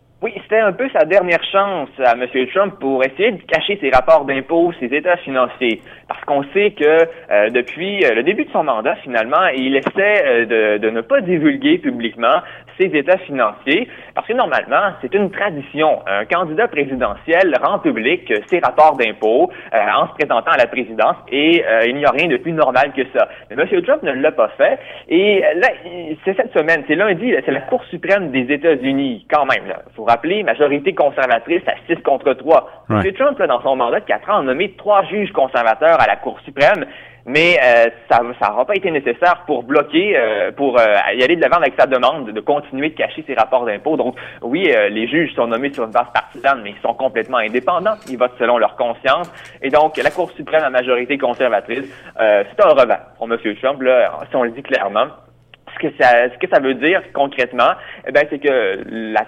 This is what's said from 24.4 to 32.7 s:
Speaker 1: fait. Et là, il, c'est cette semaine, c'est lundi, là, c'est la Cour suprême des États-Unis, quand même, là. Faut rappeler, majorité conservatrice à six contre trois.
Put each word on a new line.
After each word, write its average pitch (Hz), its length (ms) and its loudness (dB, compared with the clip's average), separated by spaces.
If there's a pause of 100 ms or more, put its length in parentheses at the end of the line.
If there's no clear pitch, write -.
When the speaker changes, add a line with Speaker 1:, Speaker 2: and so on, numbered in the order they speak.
Speaker 1:
fait. 185 220 2 (280)
Et 196 340 2 (140)
là, 202 140 2 (160)
il, 170 400 -10
c'est 190 100 -2
cette 185 160 -2
semaine, 160 360 0
c'est 156 80 0
lundi, 202 360 0
là, 156 140 2
c'est 160 60 -2
la 135 100 -2
Cour - 240 -4
suprême 180 460 -2
des 127 220 -2
États-Unis, 135 760 -2
quand 151 160 2
même, 110 220 -2
là. - 160 -10 (120)
Faut 110 140 -12
rappeler, 156 320 0
majorité 143 540 0
conservatrice 139 720 0
à 120 60 0 (120)
six 165 160 -4
contre 135 320 0
trois. 143 340 2 (220)